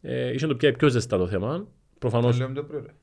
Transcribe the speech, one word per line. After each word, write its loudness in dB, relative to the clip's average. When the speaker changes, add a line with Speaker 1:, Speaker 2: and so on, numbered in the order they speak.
Speaker 1:
ε, -4
είχε -4
το 0
πια 4
πιο 4
ζεστά 2
το 2
θέμα. -4
Προφανώς 2
Speaker 2:
Το 0
λέμε -6
το -6
πρωί, -8
ρε. -20